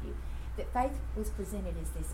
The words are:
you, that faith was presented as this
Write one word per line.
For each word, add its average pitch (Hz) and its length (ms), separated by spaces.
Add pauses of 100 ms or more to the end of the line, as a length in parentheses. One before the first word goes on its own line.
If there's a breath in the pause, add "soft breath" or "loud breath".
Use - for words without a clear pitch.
you, - 100 (420 loud breath)
that - 160
faith 277 260 (160)
was 214 140
presented 190 520
as 165 100
this 160 220